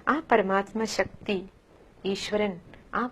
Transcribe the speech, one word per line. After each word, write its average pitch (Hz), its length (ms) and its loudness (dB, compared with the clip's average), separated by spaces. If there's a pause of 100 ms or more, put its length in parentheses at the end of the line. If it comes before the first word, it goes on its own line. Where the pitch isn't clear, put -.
(120)
ആ 277 40 2 (160)
പരമാത്മ 196 520 2 (140)
ശക്തി, 214 400 -2 (760)
ഈശ്വരൻ, 208 420 -2 (460)
ആ - 120 0